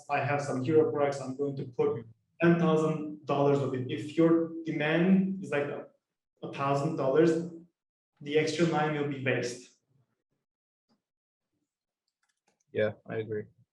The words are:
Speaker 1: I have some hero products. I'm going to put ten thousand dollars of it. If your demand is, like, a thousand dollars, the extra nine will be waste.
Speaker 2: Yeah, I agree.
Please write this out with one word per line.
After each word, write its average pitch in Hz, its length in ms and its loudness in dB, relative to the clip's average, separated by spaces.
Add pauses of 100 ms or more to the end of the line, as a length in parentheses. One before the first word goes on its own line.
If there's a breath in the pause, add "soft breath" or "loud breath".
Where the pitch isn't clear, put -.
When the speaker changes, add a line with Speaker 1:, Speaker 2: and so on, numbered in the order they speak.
Speaker 1:
I 143 100 -2
have 139 220 -2
some 131 200 -4
hero 156 300 4
products. 143 300 -2
I'm 131 160 -10
going 139 180 -4
to - 80 -8
put 147 420 -4 (360)
ten 170 180 4
thousand 156 680 0
dollars 143 340 2
of 123 140 -2
it. 123 160 -4
If - 280 -8
your 165 340 4 (140)
demand 165 760 2
is, 139 100 -8
like, 143 180 0 (760)
a - 80 -8
thousand 143 460 -2
dollars, 147 340 4 (880)
the 147 180 -2
extra 156 300 2
nine 151 300 0
will 143 100 -2
be 135 160 -6
waste. - 480 -4 (3000)
Speaker 2:
Yeah, 107 180 0 (160)
I 117 100 -8
agree. 107 260 -6 (300)